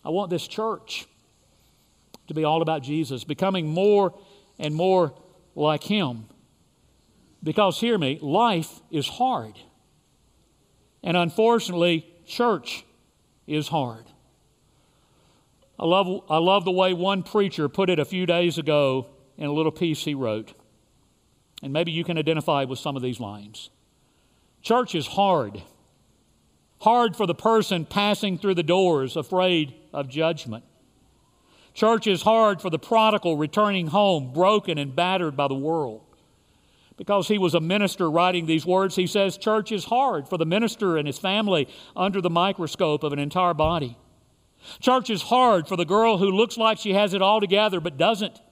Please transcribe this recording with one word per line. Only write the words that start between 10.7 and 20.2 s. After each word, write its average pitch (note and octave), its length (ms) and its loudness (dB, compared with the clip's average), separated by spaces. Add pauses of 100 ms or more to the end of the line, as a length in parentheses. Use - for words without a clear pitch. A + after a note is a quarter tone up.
And F3 160 0
unfortunately, F3 880 0 (180)
church - 600 -4 (600)
is D3+ 220 -4
hard. B2 380 -6 (1700)
I - 60 -6
love, F#3 460 0
I D#3 80 2
love F#3 260 2
the F#3+ 60 -2
way F#3 240 2
one F#3 300 -2
preacher F#3+ 440 -2
put F#3 220 0
it E3 80 2
a C#3+ 80 -2
few F#3 180 -4
days F3 320 0
ago C#3+ 480 0 (320)
in - 80 -10
a C#3+ 80 -4
little D#3 200 0
piece D#3+ 320 -4
he D3+ 100 -4
wrote. A2 400 -6 (1080)